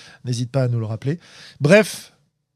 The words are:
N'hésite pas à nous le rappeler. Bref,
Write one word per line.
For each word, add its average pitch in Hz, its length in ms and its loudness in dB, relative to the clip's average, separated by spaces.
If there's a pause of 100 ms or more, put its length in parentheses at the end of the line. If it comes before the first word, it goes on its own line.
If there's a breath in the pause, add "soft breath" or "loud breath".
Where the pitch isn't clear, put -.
(260 loud breath)
N'hésite 120 260 -6
pas 135 120 0
à 123 60 0
nous 117 100 -2
le 113 60 -4
rappeler. 127 340 -6 (400 loud breath)
Bref, 185 540 2 (420)